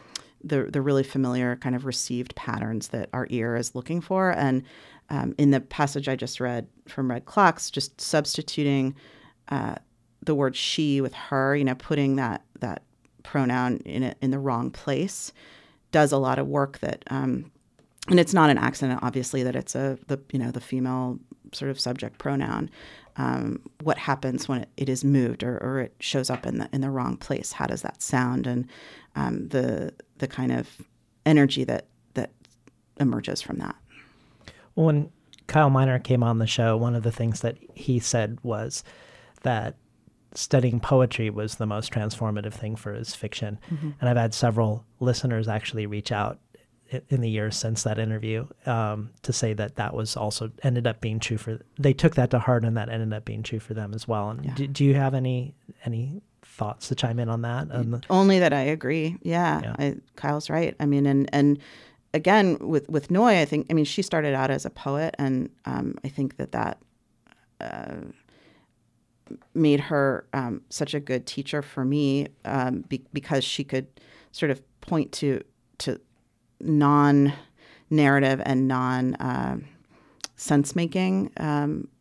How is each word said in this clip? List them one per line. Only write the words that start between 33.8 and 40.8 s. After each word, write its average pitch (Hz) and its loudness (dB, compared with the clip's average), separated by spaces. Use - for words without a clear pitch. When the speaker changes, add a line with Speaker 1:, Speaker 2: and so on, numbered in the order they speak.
Speaker 2:
When 156 4
Kyle 151 6
Miner 131 4
came 127 2
on 117 2
the 113 2
show, 113 2
one 117 0
of 117 0
the 117 0
things 113 -2
that 117 -4
he 127 0
said 113 0
was 113 -6
that 117 -2
studying 123 2